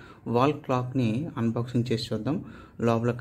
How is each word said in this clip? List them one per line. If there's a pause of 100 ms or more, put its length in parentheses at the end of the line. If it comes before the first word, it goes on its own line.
(380)
wall (120)
క్లాక్‌ని (320)
unboxing
చేసి
చూద్దాం, (520)
లోపల